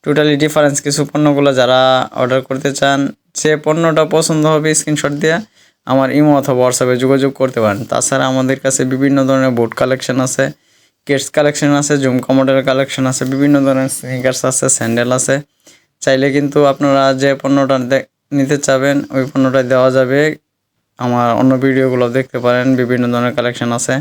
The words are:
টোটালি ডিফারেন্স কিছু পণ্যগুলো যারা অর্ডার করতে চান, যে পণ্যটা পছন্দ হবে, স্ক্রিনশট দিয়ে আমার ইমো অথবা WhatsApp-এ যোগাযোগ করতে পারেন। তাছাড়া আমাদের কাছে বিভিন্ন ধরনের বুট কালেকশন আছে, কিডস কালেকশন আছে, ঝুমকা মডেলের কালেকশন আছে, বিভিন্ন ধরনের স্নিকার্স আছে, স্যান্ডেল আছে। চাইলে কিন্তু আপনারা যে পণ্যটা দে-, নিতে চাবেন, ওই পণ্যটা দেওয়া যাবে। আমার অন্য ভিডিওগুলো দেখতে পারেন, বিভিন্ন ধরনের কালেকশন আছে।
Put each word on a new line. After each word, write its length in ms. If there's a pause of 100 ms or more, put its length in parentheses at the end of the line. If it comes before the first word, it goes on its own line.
টোটালি 300 (100)
ডিফারেন্স 420
কিছু 240
পণ্যগুলো 400 (100)
যারা 200 (420)
অর্ডার 280
করতে 200 (100)
চান, 200 (400)
যে 120 (140)
পণ্যটা 380 (120)
পছন্দ 280 (100)
হবে, 160 (100)
স্ক্রিনশট 420
দিয়ে 160 (500)
আমার 220 (100)
ইমো 200
অথবা 240
WhatsApp-এ 400
যোগাযোগ 280 (100)
করতে 220
পারেন। 160 (120)
তাছাড়া 400
আমাদের 320
কাছে 180 (120)
বিভিন্ন 240 (100)
ধরনের 300
বুট 220
কালেকশন 460
আছে, 180 (640)
কিডস 280
কালেকশন 360 (100)
আছে, 120 (100)
ঝুমকা 340
মডেলের 320
কালেকশন 420
আছে, 120 (100)
বিভিন্ন 220 (100)
ধরনের 320
স্নিকার্স 520
আছে, 160 (120)
স্যান্ডেল 320 (100)
আছে। 160 (680)
চাইলে 340
কিন্তু 240 (120)
আপনারা 320 (180)
যে 80 (120)
পণ্যটা 340 (160)
দে-, 160 (300)
নিতে 280
চাবেন, 320 (180)
ওই 140
পণ্যটা 320 (100)
দেওয়া 260
যাবে। 240 (800)
আমার 280 (120)
অন্য 120 (120)
ভিডিওগুলো 420 (120)
দেখতে 280
পারেন, 200 (140)
বিভিন্ন 240 (100)
ধরনের 240
কালেকশন 420
আছে। 220